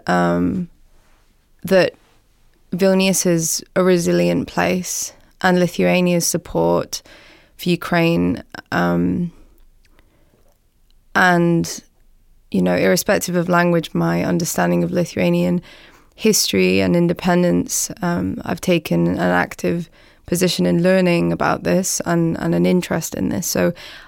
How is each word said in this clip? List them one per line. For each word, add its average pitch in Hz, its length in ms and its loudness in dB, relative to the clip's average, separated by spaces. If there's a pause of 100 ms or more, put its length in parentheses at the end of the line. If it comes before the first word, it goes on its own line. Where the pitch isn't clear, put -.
um, 175 600 0 (960)
that 180 320 2 (800)
Vilnius 190 520 2
is 165 400 0 (100)
a 185 80 2
resilient 175 680 2
place, 180 640 -4 (260)
and 180 180 2
Lithuania's 175 680 2
support 170 760 -2 (540)
for - 140 -4
Ukraine, 170 720 0 (280)
um, 175 600 -2 (1800)
and, 170 680 2 (680)
you 190 120 0
know, 180 120 2
irrespective 185 640 0
of 175 140 0
language, 175 420 2
my 170 320 0
understanding 175 580 0
of 170 80 -2
Lithuanian 175 680 0 (540)
history 190 680 2
and 180 160 2
independence, 175 960 0 (100)
um, 180 460 -4
I've - 160 -6
taken 170 460 0
an 185 100 -2
active 180 720 -2 (340)
position 180 400 0
in 175 180 2
learning 175 500 2
about 160 320 -2
this 180 420 0
and, 170 320 0
and 165 160 -2
an 175 100 2
interest 180 500 -2
in - 140 -4
this. - 180 -4
So 175 280 0 (320)